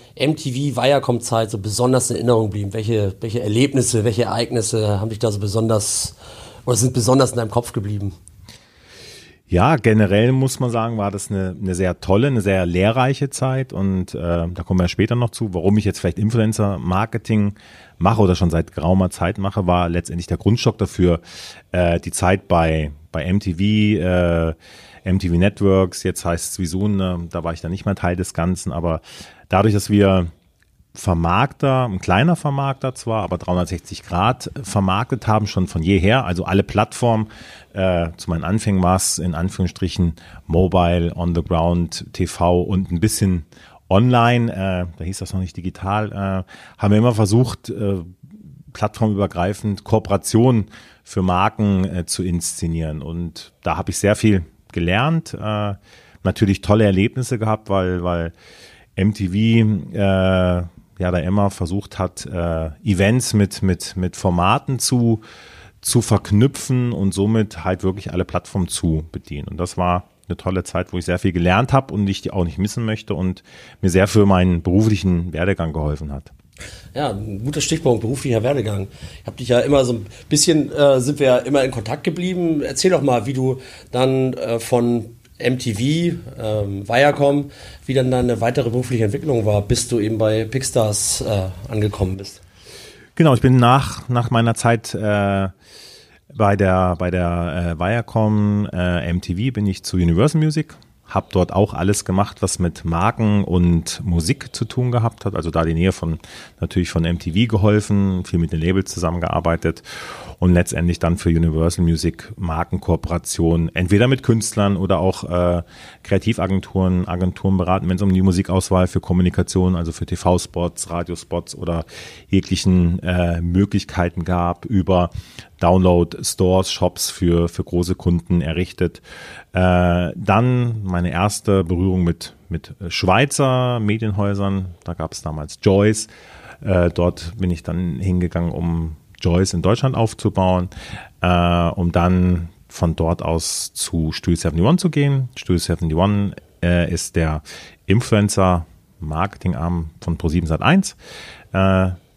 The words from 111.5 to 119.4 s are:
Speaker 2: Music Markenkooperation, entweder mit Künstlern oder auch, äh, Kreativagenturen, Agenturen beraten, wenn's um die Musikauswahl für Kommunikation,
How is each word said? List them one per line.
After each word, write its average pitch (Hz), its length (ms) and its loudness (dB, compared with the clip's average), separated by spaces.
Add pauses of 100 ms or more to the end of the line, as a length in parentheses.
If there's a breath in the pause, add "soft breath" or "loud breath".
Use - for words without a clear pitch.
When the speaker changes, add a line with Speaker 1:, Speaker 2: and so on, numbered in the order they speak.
Speaker 2:
Music 82 520 -2
Markenkooperation, 82 1400 -2
entweder 101 360 2
mit 135 160 0
Künstlern 104 520 0
oder 92 220 0
auch, 92 260 0
äh, 87 380 0 (400 loud breath)
Kreativagenturen, 92 1040 0
Agenturen 90 500 0
beraten, 90 320 0
wenn's 92 140 0
um 98 100 2
die 92 80 4
Musikauswahl 92 680 2
für 90 120 -2
Kommunikation, 90 760 2